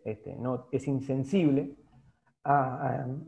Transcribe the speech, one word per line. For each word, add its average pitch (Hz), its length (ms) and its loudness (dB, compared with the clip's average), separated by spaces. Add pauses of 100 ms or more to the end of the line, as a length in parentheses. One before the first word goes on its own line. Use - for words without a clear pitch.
este, - 300 -8
no, 123 360 -4
es 127 160 -2
insensible 135 880 2 (680)
a, 135 580 2
a 127 40 -6 (220)